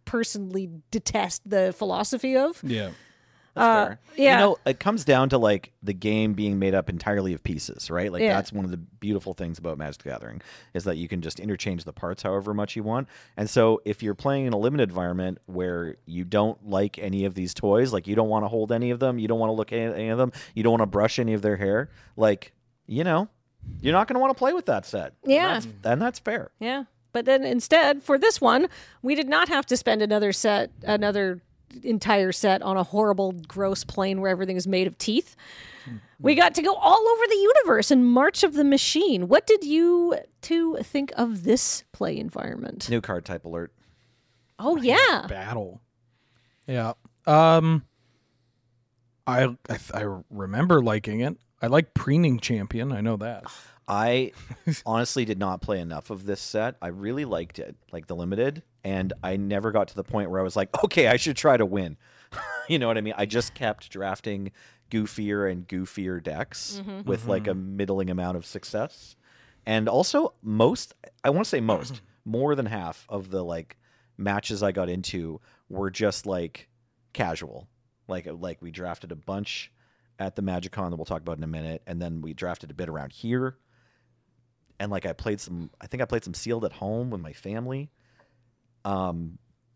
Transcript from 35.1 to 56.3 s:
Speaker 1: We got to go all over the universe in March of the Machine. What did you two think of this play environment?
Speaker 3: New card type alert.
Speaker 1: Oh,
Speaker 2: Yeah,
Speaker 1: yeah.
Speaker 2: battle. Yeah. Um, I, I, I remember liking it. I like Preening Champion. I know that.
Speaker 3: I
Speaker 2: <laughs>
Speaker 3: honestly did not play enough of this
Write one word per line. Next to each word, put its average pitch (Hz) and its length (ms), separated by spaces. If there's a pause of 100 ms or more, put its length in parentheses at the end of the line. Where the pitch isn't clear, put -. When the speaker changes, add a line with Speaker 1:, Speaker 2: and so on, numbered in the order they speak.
Speaker 1:
We 285 140
got 339 220
to 349 60
go 381 120
all 427 340
over 453 200
the 427 80
universe 392 540
in 262 140
March 247 380
of 359 120
the 294 100
Machine. 277 640
What 247 200
did 415 180
you 339 520 (260)
two 330 400
think 277 340
of 220 280
this - 480
play 160 260
environment? - 720
Speaker 3:
New 117 100
card 87 240
type 85 220
alert. 85 260 (840)
Speaker 1:
Oh, 294 180
Speaker 2:
Yeah, 277 200 (140)
Speaker 1:
yeah. - 160
Speaker 2:
battle. 95 540 (840)
Yeah. 117 260 (340)
Um, 160 580 (1400)
I, 127 300 (120)
I, 113 100 (160)
I 107 100 (260)
remember 120 520
liking 107 380
it. 135 160 (240)
I - 80
like 147 260
Preening 143 460
Champion. 117 520
I 104 80
know 110 180
that. 107 260 (420)
Speaker 3:
I 120 460 (260)
Speaker 2:
<laughs> - 280
Speaker 3:
honestly 117 380
did 107 140
not 92 220
play 101 200
enough 80 300
of 98 160
this 101 140